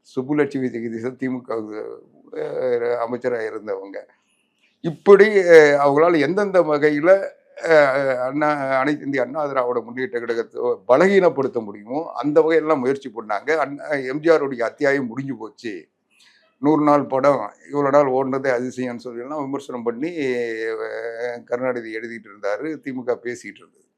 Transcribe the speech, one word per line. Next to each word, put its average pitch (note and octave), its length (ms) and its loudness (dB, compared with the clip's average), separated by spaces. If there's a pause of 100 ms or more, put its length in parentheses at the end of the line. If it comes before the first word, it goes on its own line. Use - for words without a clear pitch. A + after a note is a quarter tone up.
சுப்புலட்சுமி C#3 640 -4
ஜெகதீசன் A#2 500 -8
திமுக, A2+ 640 -8 (500)
அஹ், B2+ 680 -4
அமைச்சரா A#2+ 540 -4
இருந்தவங்க. G2 460 -10 (840)
இப்படி, G3 460 8
அஹ், E3 520 8
அவங்களால D3+ 400 4
எந்தெந்த F#3 420 2
வகையில, D3+ 680 2 (360)
அஹ், C#3 520 4
அண்ணா, C#3+ 380 -2
அனைத்து C3+ 520 -2
இந்திய C3+ 180 -2
அண்ணா D3 220 -4
திராவிட B2 340 -2
முன்னேற்ற A#2+ 400 -8
கழகத்தை A#2 420 -6 (260)
பலகீனப்படுத்த C#3 760 2
முடியுமோ G#2+ 500 -12
அந்த D3 280 0
வகையெல்லாம் D#3 380 2
முயற்சி B2+ 360 -4
பண்ணாங்க. A2 360 -6
அண்ணா, C#3+ 340 -4
எம் C#3 340 -6
ஜி D#3 100 0
ஆருடைய C#3 320 2
அத்தியாயம் C#3 460 -2
முடிஞ்சு C3 280 -8
போச்சு, G#2+ 520 -14 (680)
நூறு D3 260 2
நாள் D3 220 4
படம் B2+ 460 0 (200)
இவ்வளவு C#3+ 200 -2
நாள் C#3+ 220 4
ஓடுனதே C3+ 320 -2
அதிசயம்னு B2 520 -4
சொல்லி A#2+ 240 -14
எல்லாம் C#3+ 220 -10
விமர்சனம் C3+ 400 -10
பண்ணி, A#2 260 -6
அஹ், A#2 1300 -6
கருணாநிதி B2 520 -6
எழுதிட்டு A2+ 320 -12
இருந்தாரு, G#2 400 -6
திமுக B2+ 560 -8
பேசிட்டு A#2 320 -12
இருந்தது. - 300 -20 (120)